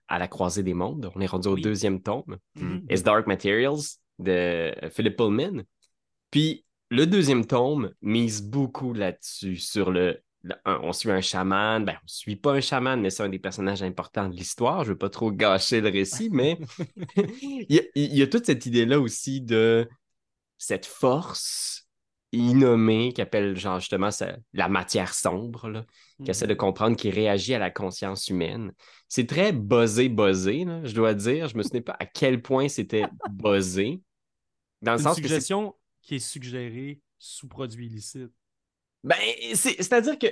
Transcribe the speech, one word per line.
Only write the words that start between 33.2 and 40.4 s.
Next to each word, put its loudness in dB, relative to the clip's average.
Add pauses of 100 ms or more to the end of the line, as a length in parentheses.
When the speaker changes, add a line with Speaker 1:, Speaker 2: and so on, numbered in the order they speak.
Speaker 1:
buzzé. 0 (800)
Dans 2
le 2
Speaker 2:
Une 0
Speaker 1:
sens 2
que -4
c'est -2
Speaker 2:
suggestion -2 (260)
qui -8
est -6
suggérée -10 (180)
sous -18
produit -10
illicite. -14 (720)
Speaker 1:
Ben, 2 (400)
c'est, 2
c'est-à-dire 2
que 2